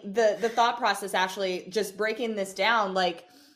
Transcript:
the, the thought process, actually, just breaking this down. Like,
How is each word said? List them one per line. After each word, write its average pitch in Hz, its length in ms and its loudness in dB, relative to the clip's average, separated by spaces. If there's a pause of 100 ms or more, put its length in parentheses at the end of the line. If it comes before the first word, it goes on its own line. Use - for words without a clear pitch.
the, 202 380 2
the 226 80 0
thought 240 300 2
process, 202 360 0
actually, 190 540 -2
just 202 280 -4
breaking 220 400 -2
this 190 160 -4
down. 202 420 2
Like, 185 300 0 (300)